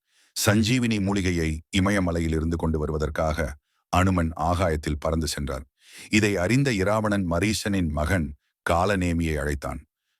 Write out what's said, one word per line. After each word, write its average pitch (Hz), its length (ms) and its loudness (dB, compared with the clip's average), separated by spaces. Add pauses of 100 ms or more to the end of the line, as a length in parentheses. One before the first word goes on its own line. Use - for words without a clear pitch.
(460)
சஞ்சீவினி 113 560 4
மூலிகையை 87 600 0 (160)
இமயமலையில் 90 540 2
இருந்து 80 260 0
கொண்டு 80 220 0
வருவதற்காக 76 760 -2 (340)
அனுமன் 90 440 -2
ஆகாயத்தில் 80 680 -2
பறந்து 80 280 -2
சென்றார். 69 380 -8 (440)
இதை 104 280 2
அறிந்த 120 360 2
இராவணன் 101 580 0
மரீசனின் 98 580 0
மகன் 76 460 -2 (340)
காலநேமியை 87 680 2
அழைத்தான். 71 480 -4 (360)